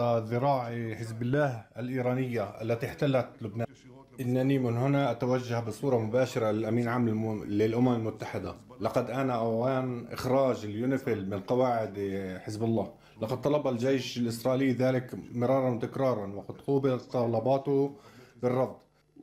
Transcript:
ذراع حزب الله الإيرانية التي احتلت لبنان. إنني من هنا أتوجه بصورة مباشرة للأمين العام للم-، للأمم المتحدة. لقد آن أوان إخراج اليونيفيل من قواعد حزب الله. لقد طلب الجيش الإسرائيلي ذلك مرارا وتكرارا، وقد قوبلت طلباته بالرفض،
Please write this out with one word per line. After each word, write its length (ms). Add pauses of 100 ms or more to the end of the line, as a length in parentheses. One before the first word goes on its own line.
(340)
ذراع 600
حزب 260
الله 440 (120)
الإيرانية 680
التي 420
احتلت 440 (120)
لبنان. 260 (540)
إنني 380
من 180
هنا 340
أتوجه 480
بصورة 380
مباشرة 540
للأمين 320
العام 260
للم-، 340
للأمم 500
المتحدة. 640 (240)
لقد 300
آن 200
أوان 840
إخراج 540
اليونيفيل 640
من 100
قواعد 600 (440)
حزب 200
الله. 300 (280)
لقد 200
طلب 260
الجيش 500
الإسرائيلي 540
ذلك 440 (180)
مرارا 360
وتكرارا، 580
وقد 340
قوبلت 400
طلباته 960 (460)
بالرفض، 340 (480)